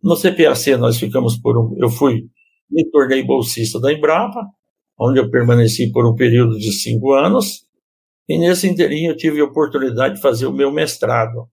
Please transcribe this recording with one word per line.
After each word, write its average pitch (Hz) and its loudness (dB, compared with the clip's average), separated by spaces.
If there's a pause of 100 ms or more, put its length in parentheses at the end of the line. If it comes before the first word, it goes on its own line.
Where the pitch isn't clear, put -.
No 165 2
C 175 0
P 160 4
A 135 4
C 127 0
nós 117 0
ficamos 120 -2
por 120 0
um, 113 -2
eu 123 2
fui, 120 0 (460)
me 160 -2
tornei 135 2
bolsista 120 -2
da 135 0
Embrapa, 165 -2 (520)
onde 131 2
eu 120 0
permaneci 120 2
por 120 2
um 117 2
período 117 2
de 104 -4
cinco 117 -2
anos, 196 0 (640)
e 160 -2
nesse 180 0
inteirinho 160 0
eu - -4
tive 151 -2
a 147 4
oportunidade 135 -2
de - -16
fazer 127 0
o 131 -4
meu 139 0
mestrado. 117 -4